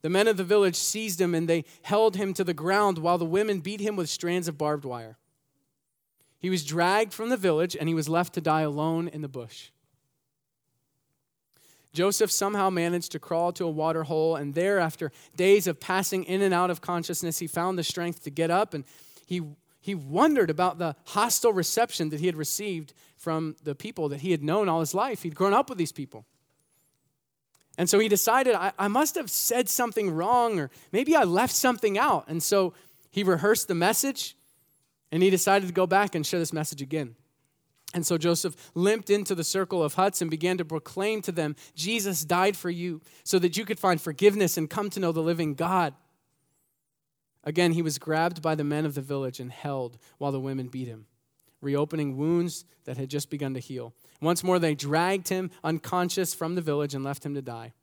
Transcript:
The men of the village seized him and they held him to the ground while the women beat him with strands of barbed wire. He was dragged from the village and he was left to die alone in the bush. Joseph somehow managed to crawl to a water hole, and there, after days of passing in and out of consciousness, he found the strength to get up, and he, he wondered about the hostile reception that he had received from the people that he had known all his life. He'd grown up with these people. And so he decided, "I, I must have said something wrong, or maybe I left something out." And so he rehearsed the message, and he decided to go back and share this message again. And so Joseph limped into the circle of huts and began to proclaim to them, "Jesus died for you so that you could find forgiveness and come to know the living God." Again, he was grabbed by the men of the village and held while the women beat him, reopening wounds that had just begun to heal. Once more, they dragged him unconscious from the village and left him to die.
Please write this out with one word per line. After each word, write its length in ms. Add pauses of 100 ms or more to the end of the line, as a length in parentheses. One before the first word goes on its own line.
The 80
men 180
of 120
the 40
village 320
seized 460
him 140
and 120
they 200 (160)
held 340
him 160
to 120
the 100
ground 420
while 220
the 80
women 340
beat 200
him 140
with 140
strands 400
of 80
barbed 300
wire. 320 (1200)
He 100
was 160
dragged 480
from 160
the 80
village 400
and 140
he 40
was 140
left 260
to 60
die 220
alone 440
in 140
the 80
bush. 400 (2250)
Joseph 380
somehow 400
managed 420
to 60
crawl 340
to 120
a 60
water 340
hole, 320
and 180
there, 240
after 320 (240)
days 320
of 140
passing 440
in 180
and 120
out 160
of 100
consciousness, 580
he 80
found 320
the 40
strength 420
to 60
get 200
up, 240
and 100 (420)
he, 140 (400)
he 140
wondered 560
about 280
the 160 (120)
hostile 460
reception 580
that 100
he 60
had 100
received 560 (240)
from 480
the 100
people 360
that 100
he 120
had 120
known 240
all 120
his 140
life. 280
He'd 120
grown 200
up 160
with 80
these 120
people. 360 (1500)
And 100
so 100
he 100
decided, 460
"I, 240
I 100
must 260
have 160
said 380
something 420
wrong, 500
or 100 (220)
maybe 240
I 80
left 300
something 420
out." 320
And 140
so 320 (360)
he 140
rehearsed 420
the 80
message, 640 (720)
and 120
he 80
decided 380
to 40
go 140
back 280
and 100
share 140
this 140
message 300
again. 340 (800)
And 120
so 120
Joseph 360 (200)
limped 340
into 260
the 80
circle 400
of 120
huts 260
and 100
began 280
to 60
proclaim 580
to 100
them, 240 (180)
"Jesus 480
died 320
for 140
you 320 (240)
so 140
that 180
you 80
could 160
find 180
forgiveness 600
and 100
come 220
to 100
know 100
the 120
living 320
God." 400 (1500)
Again, 280
he 80
was 180
grabbed 440
by 120
the 80
men 220
of 100
the 60
village 400
and 100
held 460 (220)
while 120
the 80
women 300
beat 180
him, 200 (560)
reopening 560
wounds 480 (180)
that 140
had 100
just 220
begun 240
to 60
heal. 340 (260)
Once 240
more, 140
they 160
dragged 540
him 220 (140)
unconscious 680
from 220
the 40
village 340
and 100
left 200
him 100
to 60
die. 320 (100)